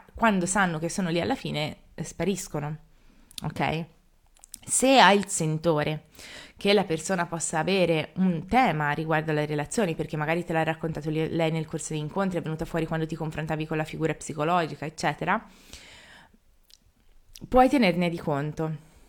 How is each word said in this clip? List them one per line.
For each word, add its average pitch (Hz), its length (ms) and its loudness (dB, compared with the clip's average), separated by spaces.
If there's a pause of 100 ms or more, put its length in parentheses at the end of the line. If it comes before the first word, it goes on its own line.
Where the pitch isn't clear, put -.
(140)
quando 196 320 2
sanno 180 320 2
che 165 100 -4
sono 180 200 -4
lì 165 120 0
alla 214 140 0
fine, 147 440 -6 (160)
eh, 160 100 -8
spariscono, 151 720 -4 (640)
ok? - 440 -2 (800)
Se 262 360 6
hai 196 160 10
il 196 100 0
sentore 156 800 0 (500)
che 202 160 2
la 202 120 6
persona 170 420 -2
possa 170 320 -4
avere 165 580 2
un 180 300 0
tema 156 460 2
riguardo 156 400 0
alle 151 140 0
relazioni, 151 480 -2
perché 156 220 -6
magari 160 280 -2
te - 80 -6
l'ha 160 100 2
raccontato 160 480 -4
li-, 156 180 0
lei 160 220 0
nel 160 160 -2
corso - 260 -8
degli 151 100 -4
incontri, 185 360 -2
è - 40 -6
venuta 160 220 -6
fuori 160 220 -2
quando 160 200 -2
ti 160 100 -6
confrontavi 156 500 -4
con 156 100 -4
la 156 80 -2
figura 156 300 -2
psicologica, 156 680 -2
eccetera, 160 600 -2 (2000)
puoi 254 200 8
tenerne 180 420 4
di 170 80 -6
conto, 151 680 -4 (220)